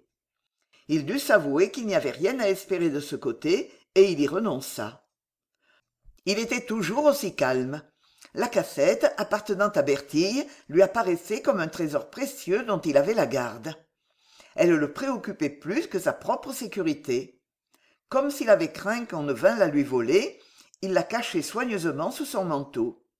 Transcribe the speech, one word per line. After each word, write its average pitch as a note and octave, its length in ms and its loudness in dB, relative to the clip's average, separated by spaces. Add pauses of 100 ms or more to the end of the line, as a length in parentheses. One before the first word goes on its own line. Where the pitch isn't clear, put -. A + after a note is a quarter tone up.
(880)
Il C#3+ 180 0
dut A3+ 140 -2
s'avouer F#3 520 2
qu'il A#3 160 -8
n'y F#3+ 80 -2
avait C#3+ 160 -2
rien A#3 280 -2
à G#3 100 0
espérer F3+ 400 -2
de C#3+ 100 -2
ce D3 160 -8
côté, D#3 560 -2 (240)
et G3 160 8
il D3 80 -2
y C#3+ 80 4
renonça. C#3 800 -4 (1200)
Il G3 120 0
était A#3+ 280 -4
toujours G3+ 400 -2
aussi F#3+ 300 4
calme. C3 460 0 (520)
La A#3 140 -2
cassette, G#3 680 2
appartenant G3+ 520 -2
à D3+ 120 2
Bertille, F3+ 680 0 (220)
lui E3 120 6
apparaissait F#3+ 600 0
comme F#3 180 2
un D#3+ 80 -2
trésor D3+ 420 -4
précieux A3+ 540 -4
dont G#3 160 -2
il - 160 -2
avait F#3+ 180 4
la C4 120 2
garde. A#2+ 500 -6 (800)
Elle F3 160 4
le D3 220 2
préoccupait G#3 560 -4
plus F#3+ 380 -6
que F#3 120 -4
sa C#3+ 140 -2
propre C4 400 -6
sécurité. E3 880 -4 (640)
Comme C#4+ 240 0
s'il C4 180 -2
avait E3 220 6
craint A3+ 340 -4
qu'on D#3+ 180 -6
ne C#3+ 100 -2
vînt F#3 240 4
la F#3+ 100 4
lui C#3+ 160 2
voler, B2+ 560 2 (420)
il F#3+ 120 -4
la E3+ 100 4
cachait A3 380 -2
soigneusement F#3 680 -4
sous C#4+ 140 -8
son G3 200 -4
manteau. C#3 600 -4 (140)